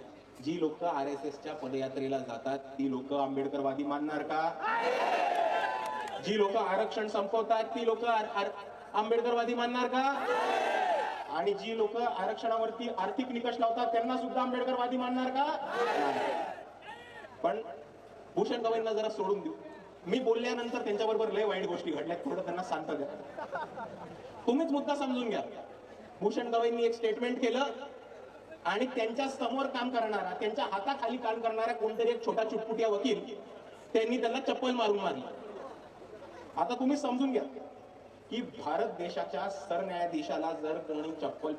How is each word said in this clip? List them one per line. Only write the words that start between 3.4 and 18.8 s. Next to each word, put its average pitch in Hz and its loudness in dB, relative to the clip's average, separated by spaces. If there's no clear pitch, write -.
मानणार 147 0
का? 160 2
जी 208 2
लोक 202 6
आरक्षण 208 2
संपवतात 220 2
ती 240 -2
लोक 226 4
आर-, 220 2
आर-, 196 0
आंबेडकरवादी 233 4
मानणार 240 2
का? 269 2
आणि 180 2
जी 208 -4
लोक 220 2
आरक्षणावरती 226 0
आर्थिक 254 0
निकष 233 0
लावतात 233 2
त्यांना 233 2
सुद्धा 254 0
आंबेडकरवादी 254 2
मानणार 254 2
का? 262 4
नाही. - 2
पण 202 2
भूषण 233 2
गवईंना 226 2